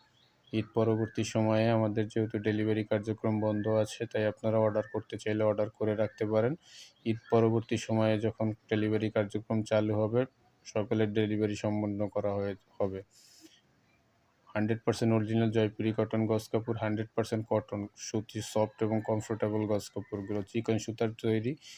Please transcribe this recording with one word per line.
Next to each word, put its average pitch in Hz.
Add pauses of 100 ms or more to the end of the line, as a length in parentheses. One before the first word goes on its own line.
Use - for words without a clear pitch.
(520)
ঈদ 110
পরবর্তী 113
সময়ে 110
আমাদের 110
যেহেতু 113
ডেলিভারি 107
কার্যক্রম 110
বন্ধ 107 (120)
আছে, 107
তাই 110
আপনারা 110
অর্ডার 107
করতে -
চাইলে 107
অর্ডার 107
করে 107
রাখতে 107
পারেন। 110 (520)
ঈদ 113 (120)
পরবর্তী 113
সময়ে 110
যখন 110 (220)
ডেলিভারি 107
কার্যক্রম 107
চালু 107
হবে, 107 (460)
সকলের 110
ডেলিভারি 104
সম্পন্ন 104
করা 101
হয়ে, 101 (200)
হবে। 95 (1500)
হান্ড্রেড 107
পার্সেন্ট 113
অরিজিনাল 113
জয়পুরি 110
কটন 110
গস 110
কাপড়, 113
হান্ড্রেড 110
পার্সেন্ট 110
কটন, 107 (160)
সুতি, -
সফট 107
এবং 110
কমফোর্টেবল 107
গস 104
কাপড়গুলো। 101
চিকন 113
সুতার 113
তৈরি, 110 (260)